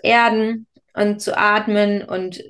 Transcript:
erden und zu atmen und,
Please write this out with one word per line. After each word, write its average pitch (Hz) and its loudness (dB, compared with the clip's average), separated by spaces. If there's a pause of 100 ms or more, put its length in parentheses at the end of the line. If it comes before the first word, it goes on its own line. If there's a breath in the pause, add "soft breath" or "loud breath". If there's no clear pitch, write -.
erden 226 2 (280)
und 208 -2
zu - -4
atmen 208 2
und, 185 -8